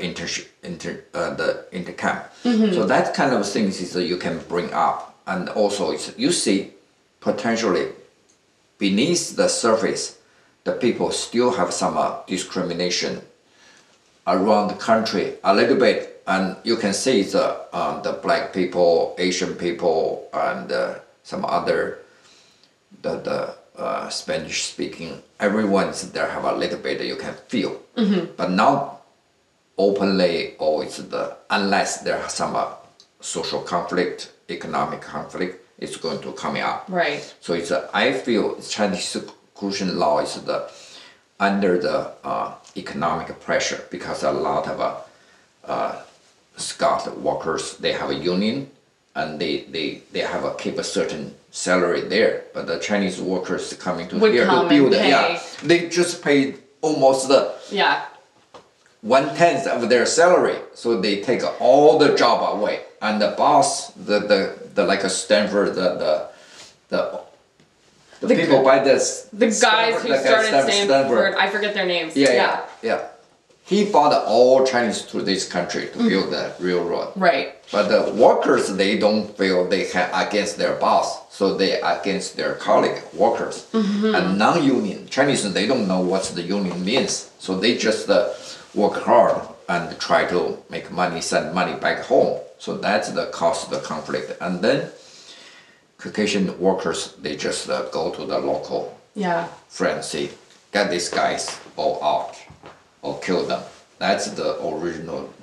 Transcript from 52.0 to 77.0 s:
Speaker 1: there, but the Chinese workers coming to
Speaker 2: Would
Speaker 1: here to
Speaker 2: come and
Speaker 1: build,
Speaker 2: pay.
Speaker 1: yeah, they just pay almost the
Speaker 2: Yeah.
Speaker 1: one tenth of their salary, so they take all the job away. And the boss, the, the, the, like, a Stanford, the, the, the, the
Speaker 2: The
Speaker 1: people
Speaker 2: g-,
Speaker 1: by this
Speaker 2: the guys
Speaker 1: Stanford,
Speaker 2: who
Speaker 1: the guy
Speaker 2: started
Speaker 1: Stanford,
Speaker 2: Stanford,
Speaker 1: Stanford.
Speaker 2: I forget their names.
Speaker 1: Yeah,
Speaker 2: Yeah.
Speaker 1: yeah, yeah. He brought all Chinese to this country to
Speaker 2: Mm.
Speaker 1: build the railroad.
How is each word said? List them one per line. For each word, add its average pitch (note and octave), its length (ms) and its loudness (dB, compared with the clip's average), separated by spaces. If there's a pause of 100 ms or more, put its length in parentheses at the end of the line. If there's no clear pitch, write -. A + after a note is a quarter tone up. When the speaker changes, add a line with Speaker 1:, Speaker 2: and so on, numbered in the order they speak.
Speaker 1:
there, - 440 2 (100)
but - 100 -6
the E2+ 140 -4
Chinese G2 420 -2
workers F2+ 540 -4
coming E2+ 320 -6
to A2+ 100 -6
Speaker 2:
Would G#3+ 140 6
Speaker 1:
here B2 140 6
to - 40 4
Speaker 2:
come F3 120 6
and E3+ 80 2
Speaker 1:
build, C#3 240 8
Speaker 2:
pay. - 160 4
Speaker 1:
yeah, C3+ 300 2 (220)
they E3+ 280 4
just - 340 0
pay C#3+ 320 2 (260)
almost D3+ 460 4
the - 260 4 (160)
Speaker 2:
Yeah. F3 340 0 (960)
Speaker 1:
one C3+ 340 2
tenth E3+ 320 2
of A#2 220 0
their A#2+ 180 4
salary, E3+ 500 4 (160)
so A2+ 260 0
they G2 220 -2
take A#2 220 0 (180)
all D3 380 8
the - 160 6
job A#2 420 2
away. F2+ 240 -2 (180)
And G#2 220 0
the G#2 160 0
boss, - 540 2
the, G2 280 0
the, F#2+ 340 2 (200)
the, G#2 100 2
like, G2 200 0
a F#2+ 60 0
Stanford, G2+ 680 2
the, F#2 120 2 (140)
the, - 280 0 (600)
the, - 320 -2 (1000)
the - 60 -4
Speaker 2:
The - 80 6
Speaker 1:
people C#3 240 4
Speaker 2:
g-, C3 40 4
Speaker 1:
by C3+ 160 6
this - 520 2
Speaker 2:
the G#3+ 160 2
guys G#3+ 100 0
Speaker 1:
Stanford, A3+ 440 2
Speaker 2:
who B3 60 -6
Speaker 1:
the - 80 0
guy C4+ 80 0
Speaker 2:
started A3 240 4
Speaker 1:
Stanford, A3 260 2
Speaker 2:
Stanford, G3+ 340 4
Speaker 1:
Stanford. F#3+ 280 2
Speaker 2:
I G3 140 2
forget G3+ 260 -2
their F#3+ 100 -2
names. E3+ 320 -2
Speaker 1:
Yeah, C3+ 120 6
Speaker 2:
Yeah. B2 60 4
Speaker 1:
yeah, - 300 2 (160)
yeah. G#2+ 260 -4 (580)
He G3+ 260 2
brought D3 220 6 (120)
all B2+ 400 6
Chinese A#2+ 360 0 (100)
to G#2 100 -4
this - 260 -2
country - 460 -4
to - 60 -6
Speaker 2:
Mm. A#3 100 4
Speaker 1:
build F#2+ 220 0
the D2 280 -4
railroad. F2 560 -2